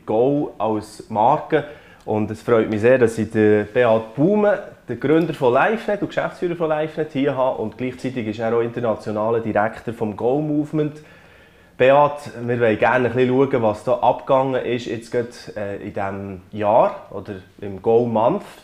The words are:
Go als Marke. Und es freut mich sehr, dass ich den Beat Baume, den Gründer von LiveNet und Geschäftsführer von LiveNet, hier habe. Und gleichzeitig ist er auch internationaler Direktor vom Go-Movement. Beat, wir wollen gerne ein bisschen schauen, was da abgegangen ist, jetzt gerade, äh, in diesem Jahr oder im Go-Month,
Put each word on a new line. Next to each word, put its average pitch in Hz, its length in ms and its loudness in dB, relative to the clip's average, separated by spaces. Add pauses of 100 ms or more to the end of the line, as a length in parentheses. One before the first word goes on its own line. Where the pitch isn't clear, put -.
Go 135 540 0
als 107 540 -6
Marke. 139 520 2 (420)
Und 107 260 -2
es 107 100 -10
freut 113 300 2
mich 107 100 -2
sehr, 127 160 6
dass 113 220 2
ich 110 100 -2
den 107 420 4
Beat 113 440 2
Baume, 202 480 2 (260)
den 120 100 -6
Gründer 156 360 2
von 123 180 2
LiveNet 202 480 0
und 160 60 -4
Geschäftsführer 165 480 -4
von 165 140 -4
LiveNet, 156 420 -4
hier 135 260 0
habe. 131 240 0
Und 104 160 -8
gleichzeitig 127 480 -6
ist 107 140 -6
er 113 120 -2
auch 117 100 2
internationaler 113 800 -2
Direktor 107 520 -2
vom 110 220 -6
Go-Movement. 147 880 -2 (760)
Beat, 139 540 4 (160)
wir 120 120 -2
wollen 110 200 4
gerne 120 300 2
ein 113 40 -8
bisschen 127 160 4
schauen, 131 320 2
was - 220 0
da 127 160 0
abgegangen 131 640 0
ist, 120 220 -4
jetzt 113 240 -8
gerade, 120 160 -2 (280)
äh, 101 280 -8
in 101 100 -12
diesem 98 480 -8 (100)
Jahr 110 600 2
oder 101 220 -12 (280)
im 101 180 -10
Go-Month, 117 640 2 (220)